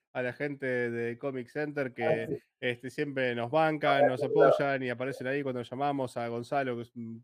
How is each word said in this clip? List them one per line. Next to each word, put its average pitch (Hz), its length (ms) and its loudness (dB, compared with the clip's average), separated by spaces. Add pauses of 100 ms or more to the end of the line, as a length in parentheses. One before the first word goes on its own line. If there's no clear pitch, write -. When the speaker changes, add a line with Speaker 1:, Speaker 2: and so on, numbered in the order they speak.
(140)
Speaker 1:
a 131 80 -2
la 123 120 -2
gente 143 320 -6
de 120 520 -2
Comic 131 320 -6
Center 143 440 -4
que, - 100 -4
Speaker 2:
Ahí 113 240 0
sí. 151 100 -4 (240)
Speaker 1:
este, 123 280 -4
siempre 135 460 -2
nos 117 160 -2
bancan, 147 560 4
nos 127 160 0
Speaker 2:
Ahí - 60 -2
va. - 180 8
Speaker 1:
apoyan 139 360 4
y 123 60 -2
aparecen 127 380 -4
ahí 139 160 -2
cuando 127 180 -2
llamamos 135 560 -4
a 120 120 -4
Gonzalo, 120 480 -2
que 120 60 -8
es - 120 -16
un 117 280 -10